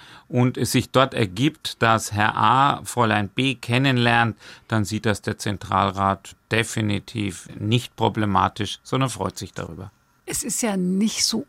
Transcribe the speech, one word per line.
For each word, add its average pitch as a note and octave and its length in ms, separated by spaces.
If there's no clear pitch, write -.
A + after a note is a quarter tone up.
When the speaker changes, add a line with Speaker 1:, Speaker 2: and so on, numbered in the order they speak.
Speaker 1:
und B2 300
es - 160
sich B2+ 160
dort C3 240
ergibt, A#2+ 680
dass A2+ 300
Herr G#2 240
A C3 480
Fräulein G#2+ 460
B C3 260
kennenlernt, A#2+ 800
dann A2 160
sieht G#2 220
das G#2 160
der G#2 160
Zentralrat G2 1000
definitiv G#2 960
nicht A2 360
problematisch, G2+ 880
sondern C3 260
freut G2 280
sich - 160
darüber. F2+ 380
Speaker 2:
Es - 180
ist - 180
ja G#3 160
nicht F#3+ 480
so B3+ 240